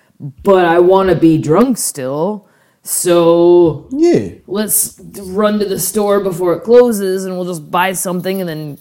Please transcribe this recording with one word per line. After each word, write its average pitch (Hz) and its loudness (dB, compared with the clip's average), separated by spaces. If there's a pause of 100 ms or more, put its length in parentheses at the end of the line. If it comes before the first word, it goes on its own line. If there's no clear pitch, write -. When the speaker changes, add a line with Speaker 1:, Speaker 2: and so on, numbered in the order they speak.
(420)
Speaker 1:
but 185 4
I 170 2
wanna 190 4
be 160 4
drunk 190 2
still. 151 -6 (540)
So 170 4
Speaker 2:
Yeah. 277 0 (180)
Speaker 1:
let's - -6 (220)
run 208 -2
to 208 -2
the 190 -6
store 202 -2
before 180 -2
it 165 -6
closes, 208 2
and 185 -8
we'll 180 -8
just 165 -10
buy 190 -2
something 180 -6
and 175 -8
then 151 -12